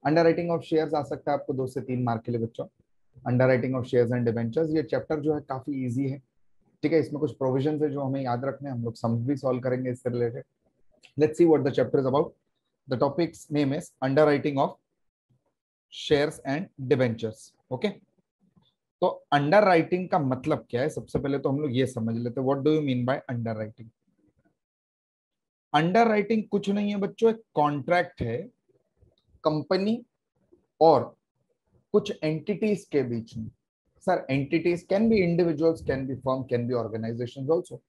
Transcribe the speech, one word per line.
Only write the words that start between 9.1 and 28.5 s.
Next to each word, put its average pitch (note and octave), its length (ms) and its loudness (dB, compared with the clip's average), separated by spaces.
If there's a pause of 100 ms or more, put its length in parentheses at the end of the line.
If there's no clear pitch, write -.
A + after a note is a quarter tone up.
भी C#3+ 80 0
solve C3 240 -2
करेंगे B2+ 320 -2
इससे B2 180 -6
related। A#2+ 340 -4 (760)
Let's D3+ 220 4
see E3 100 8
what C#3 160 4
the - 120 -2
chapter C3+ 220 2
is C3 120 0
about। D3+ 160 2 (580)
The B2+ 160 -2
topic's D#3+ 480 -2
name D3 280 0
is - 140 -16 (160)
underwriting C#3+ 480 4
of D3+ 120 2 (1200)
shares D3+ 560 0
and C#3 420 -4
debentures। A2+ 640 -2 (160)
ओके, D#3+ 160 -4 (1120)
तो F3+ 60 2
underwriting F3+ 1000 2
का - 100 2
मतलब C3+ 500 -2
क्या A#2+ 120 -2
है, A#2 80 0
सबसे A#2+ 300 -6
पहले C#3 200 -2
तो C#3+ 100 -2
हम C3+ 100 0
लोग D3+ 140 -4
ये B2+ 120 2
समझ A2+ 300 -4
लेते A#2+ 260 -4
हैं, B2+ 60 0
what C#3 160 0
do D3+ 80 4
you D#3 100 2
mean B2+ 280 -2
by C#3 80 0 (160)
underwriting? A2+ 520 -8 (1900)
अंडरराइटिंग G#3 680 2
कुछ G3+ 260 -2
नहीं G#3 200 0
है G#3 60 -2
बच्चों, G3+ 340 0
एक A3+ 120 -2 (120)
कॉन्ट्रैक्ट D3 680 0
है A#2 160 -4 (1040)